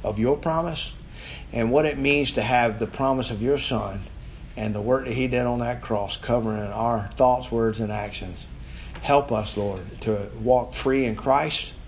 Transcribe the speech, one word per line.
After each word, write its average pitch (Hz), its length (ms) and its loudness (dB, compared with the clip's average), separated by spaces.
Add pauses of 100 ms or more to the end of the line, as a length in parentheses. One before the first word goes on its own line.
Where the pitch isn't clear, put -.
of 104 160 -2
your 127 180 4
promise, 165 560 -2 (580)
and 117 200 2
what 151 140 6
it 143 120 2
means 139 340 4
to 120 100 0
have 117 380 4
the 110 80 0
promise 131 440 0
of 104 100 -4
your 135 160 2
Son 101 440 -2 (560)
and 107 160 -2
the 104 80 -2
work 131 240 2
that 123 80 -4
he 131 140 0
did 123 180 2
on 120 140 0
that 123 220 -2
cross 101 360 -2
covering 110 440 0
our 107 540 0
thoughts, 127 360 4
words, 113 280 2
and 107 120 -2
actions. 101 480 -6 (640)
Help 143 300 4
us, 107 260 -2
Lord, 98 440 -4
to 101 280 -2 (100)
walk 120 340 2
free 135 320 2
in 110 100 0
Christ. 143 580 2 (140)